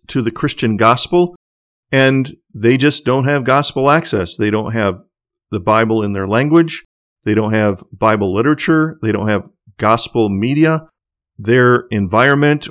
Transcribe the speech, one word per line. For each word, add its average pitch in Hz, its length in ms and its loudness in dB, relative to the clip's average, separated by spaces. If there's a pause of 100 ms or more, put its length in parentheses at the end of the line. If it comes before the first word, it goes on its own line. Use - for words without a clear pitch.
to - 140 -4
the 113 100 -4
Christian 117 460 -4
gospel. 127 580 0 (560)
And 135 440 0 (180)
they 117 240 2
just 143 280 0
don't 127 200 0
have 139 180 0
gospel 135 460 0
access. 143 460 -2
They 107 160 -2
don't 107 220 -4
have 101 280 -2 (500)
the 107 80 -4
Bible 110 440 0
in 101 100 -4
their 98 140 -4
language. 147 560 0 (400)
They 107 100 0
don't 107 200 0
have 104 380 0
Bible 101 420 0
literature. 151 680 0
They 110 100 -2
don't 101 180 -2
have 101 180 -2 (300)
gospel 110 520 0
media. 147 580 0 (520)
Their 120 500 2
environment 139 800 0